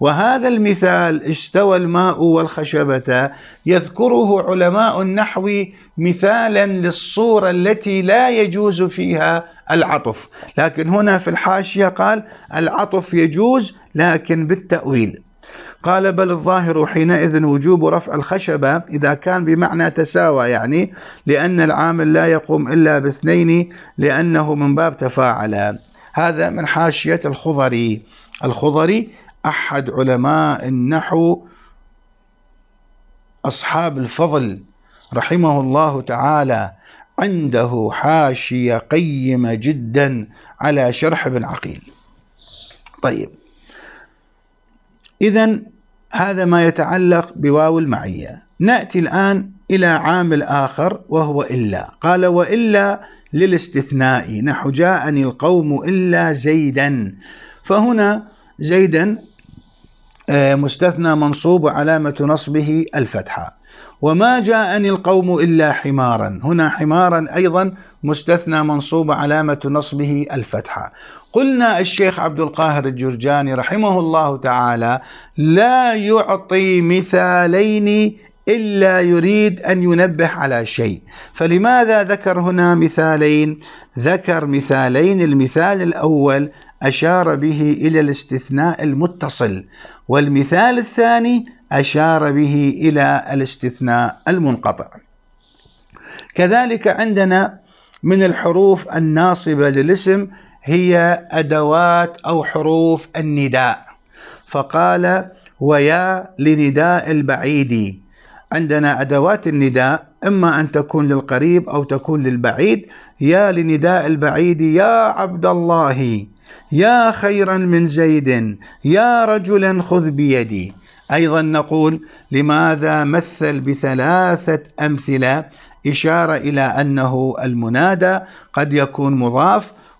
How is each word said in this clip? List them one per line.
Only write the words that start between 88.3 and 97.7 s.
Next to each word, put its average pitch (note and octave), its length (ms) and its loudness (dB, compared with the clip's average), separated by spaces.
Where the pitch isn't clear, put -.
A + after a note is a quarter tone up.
المتصل، C#3 800 -4
والمثال C#3+ 720 2
الثاني A#3 680 0
أشار D3+ 600 0
به C#3+ 440 2
إلى C#3+ 560 2
الاستثناء B2 960 -2
المنقطع. D3+ 600 -2
كذلك A3+ 540 0
عندنا G3 720 0